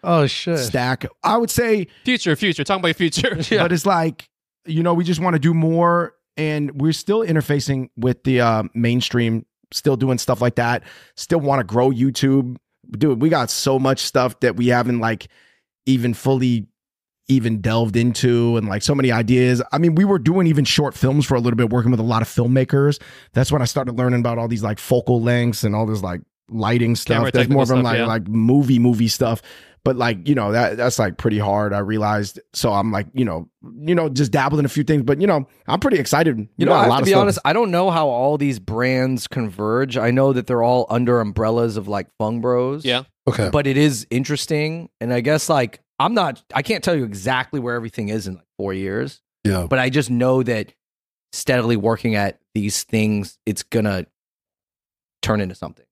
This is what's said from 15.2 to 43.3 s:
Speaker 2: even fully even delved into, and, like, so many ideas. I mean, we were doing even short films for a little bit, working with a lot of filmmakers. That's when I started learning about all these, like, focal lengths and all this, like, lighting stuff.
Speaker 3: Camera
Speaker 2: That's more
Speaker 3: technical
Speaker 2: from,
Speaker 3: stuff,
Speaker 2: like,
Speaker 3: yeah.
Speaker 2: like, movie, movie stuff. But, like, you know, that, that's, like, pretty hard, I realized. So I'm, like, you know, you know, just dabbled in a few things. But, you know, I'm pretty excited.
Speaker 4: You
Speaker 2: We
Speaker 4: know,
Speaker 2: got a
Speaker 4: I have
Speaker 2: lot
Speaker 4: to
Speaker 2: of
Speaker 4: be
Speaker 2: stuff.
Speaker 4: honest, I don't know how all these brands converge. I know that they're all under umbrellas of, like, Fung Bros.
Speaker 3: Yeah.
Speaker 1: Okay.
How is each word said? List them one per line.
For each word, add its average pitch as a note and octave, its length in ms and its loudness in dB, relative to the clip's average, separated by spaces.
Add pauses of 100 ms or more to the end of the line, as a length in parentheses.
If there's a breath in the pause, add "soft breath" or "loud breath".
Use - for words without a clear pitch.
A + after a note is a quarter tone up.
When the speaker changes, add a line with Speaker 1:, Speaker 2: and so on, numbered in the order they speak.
Speaker 2:
even A#2+ 280 2
fully B2 540 0 (580)
even A2+ 340 0
delved A2 360 0
into, A#2 600 2
and, A2 120 -2
like, G2+ 140 -4
so D3 120 0
many C3+ 160 2
ideas. B2 500 2 (120)
I C#3 60 0
mean, E3 180 2
we F#3+ 80 4
were G3 160 2
doing E3+ 260 2
even D3 180 2
short C#3+ 300 0
films C3+ 320 2
for C3+ 80 0
a B2 60 2
little A#2 160 0
bit, A#2 140 2
working A#2+ 200 2
with B2 80 2
a A2 60 0
lot A2+ 180 0
of A2 60 -4
filmmakers. C3 720 2 (320 loud breath)
That's B2+ 180 0
when D3 100 0
I B2+ 40 0
started B2 340 -4
learning B2 220 2
about A#2 180 -2
all A#2 80 -4
these, A2 160 -4
like, G#2+ 160 -4
focal B2 420 0
lengths A#2+ 440 0
and G#2 100 0
all G#2+ 100 0
this, G#2+ 160 -4
like, F2+ 200 -6 (280)
lighting A2+ 460 0
stuff. A#2 220 -2
Speaker 3:
Camera A#2 160 0
Speaker 2:
That's B2 160 2
more C#3 160 4
Speaker 3:
technical - 20 0
Speaker 2:
from, B2+ 180 2
Speaker 3:
stuff, A#2 80 0
Speaker 2:
like, A#2 60 0
Speaker 3:
yeah. A#2 80 -2
Speaker 2:
like, A2+ 220 -4
movie, B2 500 4
movie A#2 300 4
stuff. A2+ 340 -2 (420 loud breath)
But, C3 100 0
like, A#2 340 -4
you D3 60 4
know, G#2 160 0
that, A2 260 0
that's, A#2+ 220 -2
like, G2+ 180 -2
pretty G#2+ 220 0
hard, G#2 340 0
I G2+ 60 -2
realized. G#2 640 -2 (120)
So A#2+ 200 -2
I'm, G2+ 180 0
like, G2+ 240 -4
you B2+ 100 0
know, E2+ 240 -6 (300)
you D#3 160 0
know, E3 140 0
just C3+ 240 0
dabbled C#3+ 260 2
in C#3+ 80 2
a - 20 0
few D3 140 -2
things. D3 220 0
But, C#3+ 160 0
you G3+ 80 2
know, D3+ 180 0 (220 soft breath)
I'm D3+ 100 0
pretty C4+ 220 2
excited. D#3 380 2
Speaker 4:
You G#2+ 100 -8 (100)
Speaker 2:
We - 60 2
Speaker 4:
know, F3+ 80 4
Speaker 2:
got - 20 6
a - 40 4
Speaker 4:
I - 40 4
have G#3+ 80 4
Speaker 2:
lot - 60 2
Speaker 4:
to - 60 2
Speaker 2:
of - 20 0
Speaker 4:
be G3 80 4
Speaker 2:
stuff. F#3+ 80 6
Speaker 4:
honest, G3+ 240 2
I D3 80 2
don't A3 180 0
know F3 220 2
how D#3 160 2
all C3 280 0
these C#3 220 -2
brands B2+ 680 -2
converge. A2+ 680 -2
I A#2 140 0
know C3+ 220 4
that B2 160 -2
they're A#2+ 160 0
all B2 260 2
under A#2+ 300 2
umbrellas A2 560 0
of, G2+ 100 -8
like, G2 220 -6 (100)
Fung A2+ 220 -4
Bros. B2+ 440 -2
Speaker 3:
Yeah. B2+ 200 -2 (240)
Speaker 1:
Okay. A2 240 0